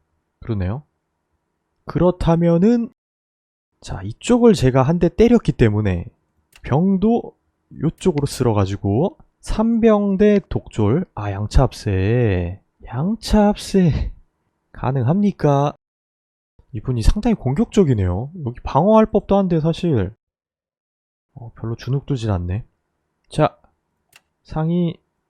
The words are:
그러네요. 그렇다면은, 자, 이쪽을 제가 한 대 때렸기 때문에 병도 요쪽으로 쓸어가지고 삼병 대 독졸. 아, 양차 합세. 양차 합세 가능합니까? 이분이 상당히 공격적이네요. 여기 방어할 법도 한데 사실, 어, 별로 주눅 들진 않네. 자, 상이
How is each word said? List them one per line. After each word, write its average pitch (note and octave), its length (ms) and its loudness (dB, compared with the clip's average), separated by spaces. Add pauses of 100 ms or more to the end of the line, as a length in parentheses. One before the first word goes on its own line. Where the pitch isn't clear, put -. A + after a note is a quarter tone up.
(400)
그러네요. G#2 420 -6 (1040)
그렇다면은, F3 1080 2 (880)
자, - 220 -12
이쪽을 A#3 500 2
제가 C3 300 2
한 E3 160 0
대 E3+ 100 2
때렸기 A#3 440 2
때문에 G#2 520 0 (580)
병도 F#3+ 720 -2 (460)
요쪽으로 D3 440 -2
쓸어가지고 G#2 920 -2 (220)
삼병 G#3+ 800 0
대 G3+ 300 4
독졸. A#2+ 640 -2
아, G#2 180 -8
양차 G#2 300 2
합세. G2 1000 -2 (260)
양차 G3+ 640 0
합세 - 640 0 (600)
가능합니까? C#3+ 1040 0 (960)
이분이 A#2+ 300 -6
상당히 G#3+ 320 2
공격적이네요. C3 1000 -2 (140)
여기 A#2+ 140 -10
방어할 G#3+ 460 2
법도 G3 300 0
한데 F3 240 0
사실, D3 540 -2 (1200)
어, A#2 220 -20
별로 A2+ 180 -8
주눅 C3 320 -6
들진 A2+ 240 -4
않네. F#2 340 -4 (640)
자, - 280 -2 (840)
상이 E3 520 -4 (360)